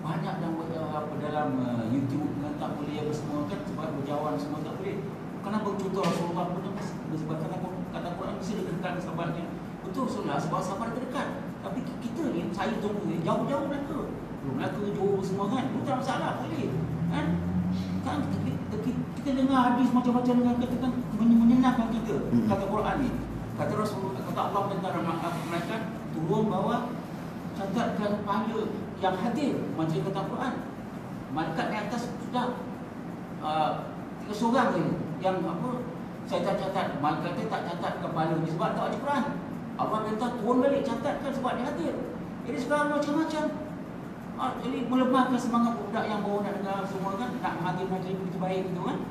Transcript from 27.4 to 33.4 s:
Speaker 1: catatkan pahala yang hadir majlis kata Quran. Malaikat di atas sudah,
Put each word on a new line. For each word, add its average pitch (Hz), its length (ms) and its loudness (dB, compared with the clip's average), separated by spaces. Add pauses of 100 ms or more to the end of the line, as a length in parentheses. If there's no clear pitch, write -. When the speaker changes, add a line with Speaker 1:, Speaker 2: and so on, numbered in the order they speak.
Speaker 1:
catatkan 208 640 0
pahala 214 380 0 (420)
yang 190 160 4
hadir 240 320 2 (240)
majlis - 320 2
kata 196 140 -2 (100)
Quran. - 220 -2 (840)
Malaikat 160 320 0
di - 80 -2
atas 214 320 -2
sudah, 247 480 -2 (880)